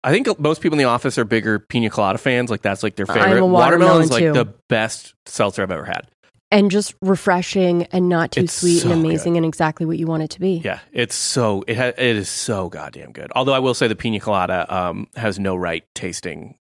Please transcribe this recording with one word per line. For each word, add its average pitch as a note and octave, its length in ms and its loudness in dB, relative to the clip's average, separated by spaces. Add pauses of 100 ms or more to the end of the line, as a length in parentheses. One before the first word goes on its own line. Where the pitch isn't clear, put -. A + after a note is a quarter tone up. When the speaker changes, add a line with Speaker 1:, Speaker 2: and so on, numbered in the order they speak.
Speaker 1:
I C3 80 2
think A3 260 0
most D3+ 220 0
people D#3 140 0
in C#3+ 100 2
the B2 60 4
office B2 280 0
are A#2 60 0
bigger G#2+ 340 0
pina A#2 320 -2
colada G2+ 280 0
fans. B2 320 0
Like, G#2 120 -4
that's, G2 200 -2
like, G#2+ 140 -2
their G2 140 -4
Speaker 2:
I'm - 40 -2
Speaker 1:
favorite. F#3+ 260 4
Speaker 2:
a F#3 60 4
watermelon E3+ 560 6
Speaker 1:
Watermelon's, D#3+ 80 4
like, F3 120 4
Speaker 2:
too. D#3+ 100 4
Speaker 1:
the A#2 220 0 (140)
best - 460 -2 (120)
seltzer G2+ 360 -2
I've F#2+ 100 -2
ever D2+ 120 -6
had. - 220 -8 (460)
Speaker 2:
And G#3 180 4
just G3+ 320 -2
refreshing F3+ 880 2
and F3+ 180 2
not E3+ 220 0
too - 120 0
Speaker 1:
It's E3+ 100 -2
Speaker 2:
sweet E3+ 320 2
and F3 80 2
Speaker 1:
so E3 40 2
Speaker 2:
amazing D#3+ 360 0
Speaker 1:
good. E3+ 60 2
Speaker 2:
and E3 80 0
exactly D#3+ 380 -2
what D#3+ 140 -2
you E3 80 -2
want D#3+ 160 -2
it D#3 80 -6
to - 100 -14
be. F3+ 240 -2
Speaker 1:
Yeah, - 140 -6 (140)
it's - 240 -4
so, G#2+ 500 -2
it A2+ 100 -4
ha-, B2+ 100 0
it B2 120 -4
is A2+ 300 0
so F#2+ 400 -4
goddamn C#2+ 420 -16
good. C#2+ 240 -14
Although C3 180 2
I C3 60 2
will C3 160 0
say A#2+ 140 2
the G#2+ 80 0
pina A2 240 -4
colada, F#2 520 -2
um, F2+ 440 -4
has G#2 240 -4
no F#2+ 160 -2
right E2+ 260 -4 (140)
tasting E2+ 580 -12 (140)